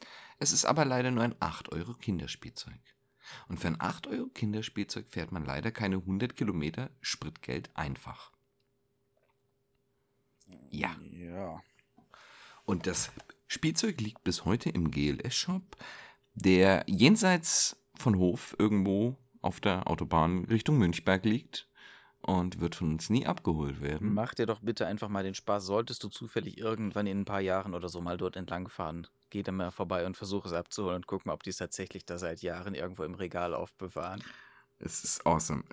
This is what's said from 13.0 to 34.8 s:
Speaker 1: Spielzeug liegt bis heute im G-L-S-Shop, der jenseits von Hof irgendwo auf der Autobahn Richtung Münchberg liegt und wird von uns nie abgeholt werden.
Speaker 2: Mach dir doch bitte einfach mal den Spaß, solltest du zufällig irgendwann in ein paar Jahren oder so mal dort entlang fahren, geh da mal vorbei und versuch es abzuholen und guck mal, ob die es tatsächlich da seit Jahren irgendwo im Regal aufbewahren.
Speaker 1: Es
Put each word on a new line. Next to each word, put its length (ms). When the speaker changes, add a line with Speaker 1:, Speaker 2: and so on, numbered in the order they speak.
Speaker 1:
Spielzeug 540
liegt 220
bis 200
heute 280
im 200
G-L-S-Shop, 840
der 540
jenseits 920
von 220
Hof 420
irgendwo 560
auf 200
der 280
Autobahn 560
Richtung 320
Münchberg 460
liegt 460
und 380
wird 160
von 160
uns 180
nie 160
abgeholt 540
werden. 340
Speaker 2:
Mach 200
dir 120
doch 140
bitte 260
einfach 220
mal 160
den 120
Spaß, 280
solltest 400
du 60
zufällig 480
irgendwann 500
in 140
ein 40
paar 140
Jahren 340
oder 140
so 140
mal 160
dort 180
entlang 320
fahren, 400
geh 140
da 100
mal 180
vorbei 340
und 120
versuch 280
es 60
abzuholen 460
und 100
guck 180
mal, 80
ob 100
die 80
es 60
tatsächlich 480
da 120
seit 240
Jahren 340
irgendwo 280
im 100
Regal 400
aufbewahren. 680
Speaker 1:
Es 260